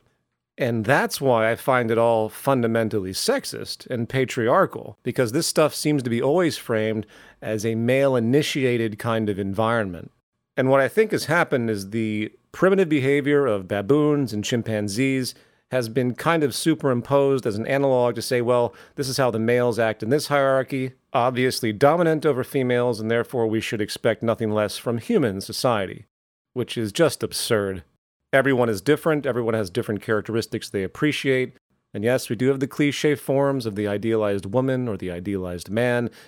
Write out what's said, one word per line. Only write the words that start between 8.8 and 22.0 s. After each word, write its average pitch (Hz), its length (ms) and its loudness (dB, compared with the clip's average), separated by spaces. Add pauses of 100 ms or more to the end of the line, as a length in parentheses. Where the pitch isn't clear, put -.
kind 113 320 0
of 95 80 -4
environment. 101 720 -2 (460)
And 131 140 2
what 135 100 6
I 135 80 2
think 214 220 2
has - 140 -2
happened 151 440 0
is 101 220 -4
the 107 420 -4 (200)
primitive 190 360 2
behavior 143 580 2
of 98 220 -2
baboons 139 640 2
and 104 120 -4
chimpanzees 117 920 -2 (380)
has 127 160 -2
been 123 260 0
kind 165 280 0
of 127 120 0
superimposed 139 920 2
as 104 100 -2
an 113 100 -4
analog 131 480 2
to 110 80 -6
say, 123 180 0
"Well, 120 320 2 (220)
this 135 140 -4
is 131 80 -6
how 131 140 2
the 113 80 -2
males 120 400 2
act 110 240 0
in 110 60 -4
this 139 200 0
hierarchy, 135 640 0 (200)
obviously 123 600 0
dominant 156 520 4